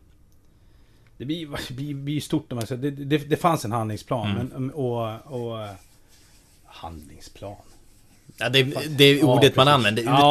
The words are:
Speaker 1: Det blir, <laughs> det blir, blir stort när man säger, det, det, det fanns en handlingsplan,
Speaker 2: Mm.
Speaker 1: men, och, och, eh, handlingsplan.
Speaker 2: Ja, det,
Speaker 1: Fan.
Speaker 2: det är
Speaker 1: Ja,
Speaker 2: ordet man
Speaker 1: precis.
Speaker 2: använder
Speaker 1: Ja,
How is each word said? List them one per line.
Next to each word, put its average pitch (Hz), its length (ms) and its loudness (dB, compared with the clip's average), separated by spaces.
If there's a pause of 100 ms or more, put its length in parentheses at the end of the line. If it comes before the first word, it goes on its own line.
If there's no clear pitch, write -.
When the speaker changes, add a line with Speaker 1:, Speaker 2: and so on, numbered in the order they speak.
(1160)
Speaker 1:
Det - 80 -14
blir, 156 240 -8 (100)
<laughs> - 100 -10
det 127 60 -14
blir, 143 200 -10
blir 139 260 -6
stort 151 300 -4
när 131 40 -8
man 117 120 -6
säger, 123 160 -8
det, 143 80 -4
det, 143 280 -2
det 143 180 -4
fanns 160 280 0
en 107 80 -6
handlingsplan, 110 580 -4
Speaker 2:
Mm. 101 160 -2
Speaker 1:
men, 131 240 -8
och, 117 560 -6
och, 117 360 -8
eh, 104 80 -12 (920)
handlingsplan. 82 920 -18 (840)
Speaker 2:
Ja, 113 100 -4
det, 131 160 4
Speaker 1:
Fan. 131 260 -6
Speaker 2:
det 143 140 4
är 143 140 8
Speaker 1:
Ja, 147 60 4 (120)
Speaker 2:
ordet 127 200 6
man 135 100 6
Speaker 1:
precis. 147 100 6
Speaker 2:
använder 110 260 2
Speaker 1:
Ja, 139 280 6